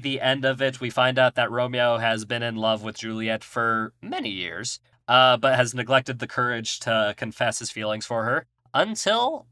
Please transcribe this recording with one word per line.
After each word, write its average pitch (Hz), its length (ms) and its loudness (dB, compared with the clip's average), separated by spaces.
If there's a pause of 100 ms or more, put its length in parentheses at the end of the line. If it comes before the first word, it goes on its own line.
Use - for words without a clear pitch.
the 135 180 -4
end 131 240 2
of 131 160 0
it, 131 180 -2
we 120 120 -4
find 127 260 2
out 127 180 6
that 117 140 2
Romeo 123 480 2
has 113 260 0
been 117 200 -4
in 117 120 -4
love 110 280 0
with 110 160 -8
Juliet 110 440 -4
for 113 580 -2
many 262 280 -6
years, 90 500 -8 (280)
uh, 127 300 6
but 131 180 2
has 120 180 2
neglected 123 460 0
the - 80 -8
courage 123 540 -4
to 110 360 0
confess 113 420 -4
his 110 120 -10
feelings 107 340 -4
for 113 200 -2
her 135 200 -2 (300)
until, 220 760 0